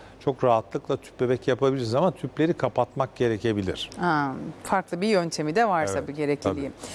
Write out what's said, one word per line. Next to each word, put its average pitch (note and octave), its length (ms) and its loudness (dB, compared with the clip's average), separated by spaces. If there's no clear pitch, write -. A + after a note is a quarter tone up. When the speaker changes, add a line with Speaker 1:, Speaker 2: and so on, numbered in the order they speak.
Speaker 1:
çok C3+ 200 0
rahatlıkla B2+ 520 2
tüp - 240 -18
bebek B2 280 2
yapabiliriz C3 460 2
ama E3 160 4
tüpleri D#3 440 -2
kapatmak B2+ 600 -2
gerekebilir. G#2+ 760 0
Speaker 2:
Ha, D3+ 320 0
farklı F3+ 380 -2
bir G#3 80 0
yöntemi E3+ 460 0
de A3+ 140 4
var E3+ 160 2
Speaker 1:
Evet, G2 100 0
Speaker 2:
tabii D3 200 -4
gerekliliği. C#3+ 560 -2